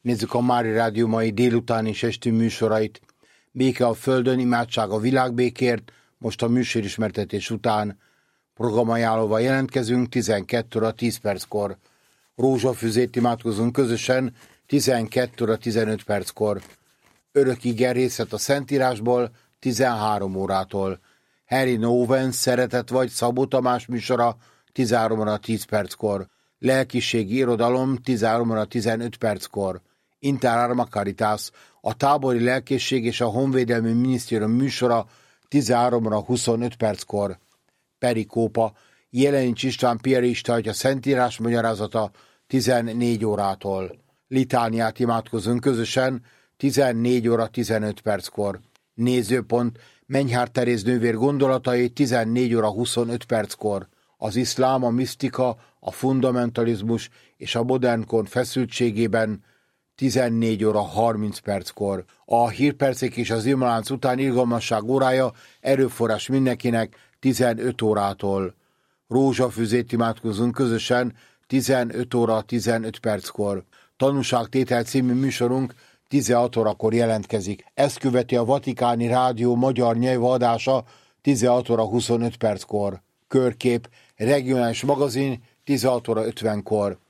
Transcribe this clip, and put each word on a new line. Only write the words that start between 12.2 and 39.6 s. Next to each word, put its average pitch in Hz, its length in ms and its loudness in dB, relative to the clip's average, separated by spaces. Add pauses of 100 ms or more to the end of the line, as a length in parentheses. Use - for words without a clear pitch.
Rózsafüzét 120 800 0
imádkozunk 117 560 0
közösen 127 640 0 (320)
tizenkettő 123 800 0
óra 107 120 2
tizenöt 107 460 -2
perckor. 101 600 -4 (680)
Örök 131 320 2
ige 123 280 2
részlet 120 400 -2
a 107 60 -6
Szentírásból 123 920 0 (280)
tizenhárom 107 760 0
órától. 95 640 -2 (480)
Harry 131 300 0
Noven, 123 560 2
Szeretet 123 560 -2
vagy, 127 200 0
Szabó 123 360 0
Tamás 127 420 0
műsora 120 500 0 (360)
tizenhárom 113 480 2
óra 107 160 0
tíz 107 280 -4
perckor. 101 640 -4 (320)
Lelkiségi 123 760 0
irodalom 127 640 2
tizenhárom 117 540 0
óra 110 140 0
tizenöt 113 520 -4
perckor. 98 640 -4 (380)
Inter 131 380 0
Arma 120 280 0
Caritas, 104 680 -2 (300)
a - 140 -4
tábori 135 500 2
lelkészség 127 600 0
és 117 160 -2
a 120 60 2
honvédelmi 117 640 0
minisztérium 120 580 0
műsora 120 560 2 (420)
tizenhárom 120 580 2
óra 107 140 0
huszonöt 117 560 -2
perckor. 101 600 -4 (600)
Perikópa, 113 760 0 (380)
Jelenics 131 520 2